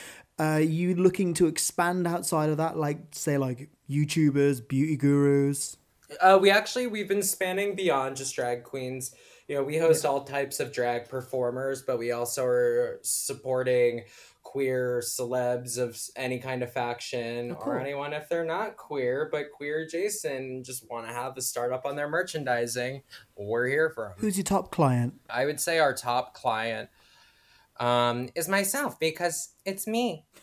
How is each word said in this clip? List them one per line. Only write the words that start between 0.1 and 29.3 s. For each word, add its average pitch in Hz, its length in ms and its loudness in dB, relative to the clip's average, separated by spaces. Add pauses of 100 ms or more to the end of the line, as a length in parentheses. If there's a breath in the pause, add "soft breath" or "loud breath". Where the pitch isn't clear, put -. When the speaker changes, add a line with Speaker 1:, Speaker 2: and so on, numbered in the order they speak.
Speaker 1:
Uh, 156 240 2
you 165 340 2
looking 180 400 4
to 175 120 6
expand 175 580 0
outside 165 440 0
of 151 80 0
that, 160 200 -2
like, 151 220 -2 (120)
say, - 260 -2
like, 127 320 -2 (200)
YouTubers, 143 800 4
beauty 147 300 2
gurus? 143 800 4 (440)
Speaker 2:
Uh, 190 180 10
we 196 120 8
actually, 220 360 2
we've 214 200 -4
been 202 160 2
spanning 190 520 -2
beyond 139 420 0
just 131 180 -8
drag 120 280 -2
queens. 131 520 -8 (320 soft breath)
You 143 80 -4
know, 139 80 0
we 147 140 -2
host 160 260 6
Speaker 1:
Yeah. 151 60 2
Speaker 2:
all 139 160 0
types 139 340 -4
of 123 140 -4
drag 120 340 -2
performers, 131 760 -4
but 127 140 -2
we 117 140 -2
also 120 340 -2
are 120 560 2
supporting 127 1000 0 (380 loud breath)
queer 127 600 -2
celebs 123 760 -2
of 123 140 -2
s-, - 240 -12
any 127 240 -4
kind 127 240 -6
of 120 80 -6
faction 120 800 -4
Speaker 1:
Oh, - 40 -6
Speaker 2:
or - 60 -14
Speaker 1:
cool. - 120 -4
Speaker 2:
anyone 143 400 -6
if 151 160 -8
they're 170 160 -2
not 196 320 -4
queer, 139 540 -2
but 147 200 -4
queer 147 300 -4
adjacent, 147 840 -4
just 127 240 -12
wanna 117 240 -8
have 127 220 -6
the 131 60 -8
startup 127 440 -4
on 143 100 -4
their 147 140 -4
merchandising. 127 920 -2 (320 loud breath)
We're 113 320 0
here 151 240 2
for 110 200 -8
'em. 95 60 -16
Speaker 1:
Who's 196 200 0
your 196 60 -2
top - 280 0
client? 127 480 2 (100)
Speaker 2:
I 123 160 0
would 147 140 -2
say 165 180 0
our 143 160 4
top 123 400 -2
client, 113 560 -2 (880 soft breath)
um, 120 540 2
is 160 140 -2
myself, 196 520 0
because 165 500 -2 (160)